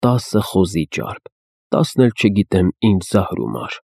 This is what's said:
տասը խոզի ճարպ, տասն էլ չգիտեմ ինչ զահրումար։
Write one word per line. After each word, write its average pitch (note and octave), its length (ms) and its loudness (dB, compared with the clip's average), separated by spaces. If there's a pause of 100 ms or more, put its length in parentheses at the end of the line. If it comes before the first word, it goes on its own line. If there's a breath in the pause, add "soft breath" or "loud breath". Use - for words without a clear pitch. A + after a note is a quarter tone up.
տասը B2 380 0
խոզի F#2 440 0
ճարպ, - 460 -10 (400)
տասն D3+ 340 2
էլ A#2 80 2
չգիտեմ F#2+ 680 2
ինչ G2+ 220 2
զահրումար։ - 760 -4 (120)